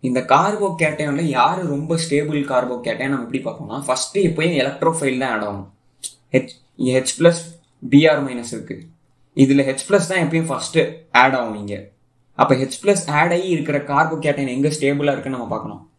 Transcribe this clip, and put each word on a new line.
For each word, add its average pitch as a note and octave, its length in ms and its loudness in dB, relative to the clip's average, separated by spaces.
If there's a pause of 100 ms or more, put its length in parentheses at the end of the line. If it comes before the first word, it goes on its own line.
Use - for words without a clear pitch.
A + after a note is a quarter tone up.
இந்த B2+ 200 -2
கார்போ F3+ 580 2
கேட்டையான்ல D3+ 440 -2
யாரு B2+ 440 0
ரொம்ப D#3 300 -2
stable D3 480 -2
கார்போ C3 380 -2
கேட்டையான் A#2+ 260 -4
நம்ம C3 160 -2
எப்படி A#2+ 200 -6
பார்ப்போம்னா, A#2 400 -8
first - 340 -2
எப்பயும் E3 380 2
electrophile C#3 640 0
தான் B2+ 120 -2
ஆட் G#2+ 120 -2
ஆகும். G2+ 300 -8 (600)
ஹெச்-, B2+ 220 2 (220)
இங்க B2+ 220 2
ஹெச் - 200 -2
பிளஸ் E3+ 240 4 (460)
பி C#3+ 180 8
ஆர் C#3+ 180 4
மைனஸ் A#2+ 280 -8
இருக்கு, - 360 -12 (480)
இதுல C#3 260 6
ஹெச் C3+ 260 -2
பிளஸ் F#3 200 2
தான் F#3 100 0
எப்பயும் E3 280 0
first C3+ 320 -2 (340)
ஆட் C3 220 6
ஆகும் A#2 200 -2
இங்க. G2+ 360 -10 (440)
அப்ப C3 200 4
ஹெச் C3 280 -4
பிளஸ் F#3 280 0
ஆட் D#3 220 2
ஆகி F#3 160 -2
இருக்கிற D3 300 -2
கார்போ D#3 420 0
கேட்டையான் C#3 280 -2
எங்க C3+ 200 0
ஸ்டேபிளா C#3+ 440 0
இருக்குன்னு C3 260 -6
நம்ம A#2 100 -8
பார்க்கணும். G#2+ 500 -10